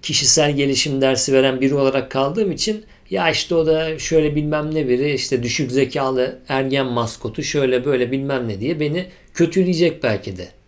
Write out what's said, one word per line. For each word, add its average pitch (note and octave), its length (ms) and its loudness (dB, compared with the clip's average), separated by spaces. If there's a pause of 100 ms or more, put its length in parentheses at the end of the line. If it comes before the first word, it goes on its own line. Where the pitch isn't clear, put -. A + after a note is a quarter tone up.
kişisel D3 540 4
gelişim C#3 440 0
dersi C3+ 320 2
veren C3 280 4
biri C3+ 140 2
olarak C3+ 360 0
kaldığım E3 420 0
için, G#3+ 320 -4 (260)
"Ya F3+ 200 0
işte D#3+ 240 -2
o E3 120 2
da D#3+ 320 0
şöyle D3+ 380 0
bilmem D3+ 380 -2
ne D3+ 140 -2
biri, C3 240 2
işte C3 300 -2
düşük A#2+ 300 -2
zekalı C3 680 0 (100)
ergen C3+ 380 0
maskotu, A#2 560 -4
şöyle B2+ 420 0
böyle B2+ 280 0
bilmem C3+ 360 -2
ne." G2 120 -6
diye D3 200 -4
beni D#3 260 -2 (280)
kötüleyecek E3+ 680 2
belki G#2 340 -2
de. F2+ 120 -12 (200)